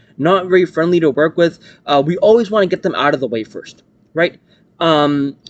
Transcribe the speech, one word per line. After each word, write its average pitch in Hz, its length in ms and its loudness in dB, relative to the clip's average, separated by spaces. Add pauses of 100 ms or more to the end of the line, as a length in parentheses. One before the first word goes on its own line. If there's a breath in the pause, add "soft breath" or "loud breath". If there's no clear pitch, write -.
(180 soft breath)
not 185 300 0
very 180 180 2
friendly 170 340 0
to 156 100 2
work 156 280 0
with. 170 200 0 (280 loud breath)
Uh, 143 180 2
we 175 140 -2
always 214 320 2
wanna 208 160 0
get 175 160 -4
them 175 120 -4
out 143 200 0
of 135 60 -2
the 131 60 -4
way 110 160 -4
first, - 420 -18 (280)
right? 165 260 -2 (420 soft breath)
Um, 147 580 0 (120)